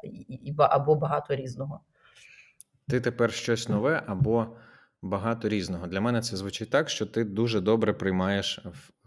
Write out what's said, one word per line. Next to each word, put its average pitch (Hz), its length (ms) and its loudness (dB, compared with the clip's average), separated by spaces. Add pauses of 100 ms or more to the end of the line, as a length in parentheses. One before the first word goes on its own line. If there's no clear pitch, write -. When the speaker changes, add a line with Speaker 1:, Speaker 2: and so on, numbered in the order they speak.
Speaker 1:
і, - 40 -10
і, - 260 -14
і 135 180 -10
ба-, 147 200 6
або 147 220 4
багато 147 420 0
різного. 131 440 -8 (1080)
Speaker 2:
Ти 127 120 2
тепер 117 320 2
щось - 360 -2
нове 120 380 2
або 110 500 0 (460)
багато 107 460 -2
різного. 90 380 -2
Для 92 140 -2
мене 117 200 2
це 113 160 -6
звучить 98 340 -8
так, 139 200 2
що - 160 -4
ти 113 180 0
дуже 110 360 0
добре 107 320 4
приймаєш 95 720 0
в-, - 260 -16 (160)